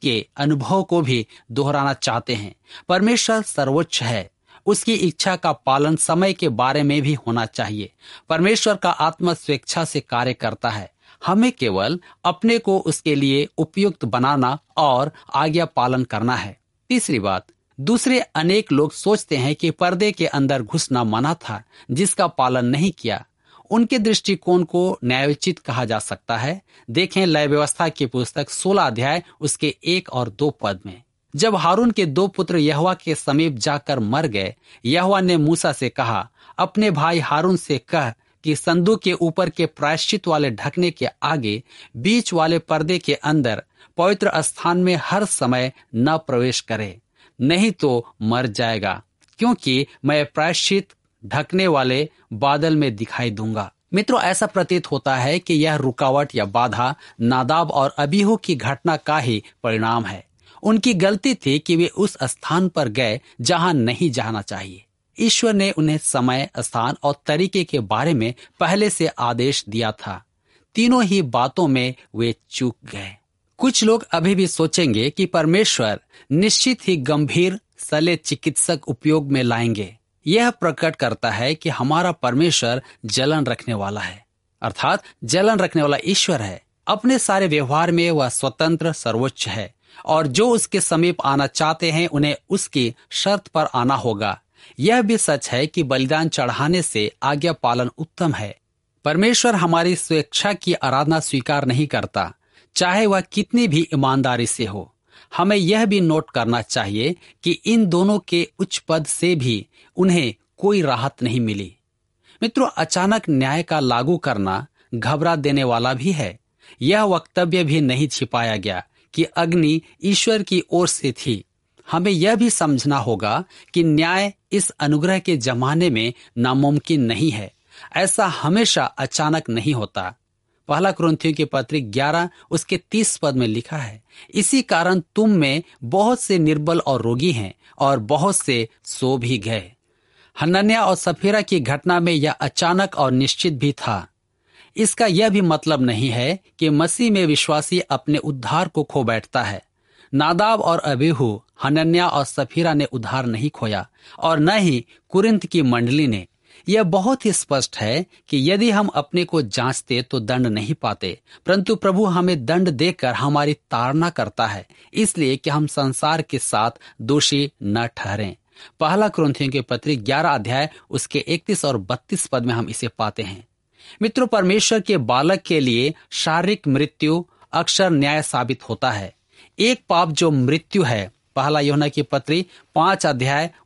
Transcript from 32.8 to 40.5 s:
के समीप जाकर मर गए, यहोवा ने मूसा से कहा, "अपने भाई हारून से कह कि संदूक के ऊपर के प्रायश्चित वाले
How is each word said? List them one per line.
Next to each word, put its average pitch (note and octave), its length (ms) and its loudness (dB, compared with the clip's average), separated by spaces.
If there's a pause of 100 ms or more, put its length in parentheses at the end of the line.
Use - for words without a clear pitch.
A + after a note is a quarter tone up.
के E3 200 -4
समीप D3+ 380 0
जाकर C#3+ 460 -2
मर B2 280 0
गए, G2+ 280 -4 (300)
यहोवा F3+ 360 2
ने F3+ 160 2
मूसा D#3 360 2
से C3 160 -4
कहा, A2+ 420 -4 (280)
"अपने G3+ 320 0
भाई E3 280 0
हारून D#3+ 380 0
से C#3+ 220 -2
कह C#3 320 -2 (340)
कि D3+ 120 0
संदूक F3+ 460 2
के F#3 100 0
ऊपर E3+ 380 0
के E3 160 -2
प्रायश्चित D#3 600 -2
वाले D3 220 2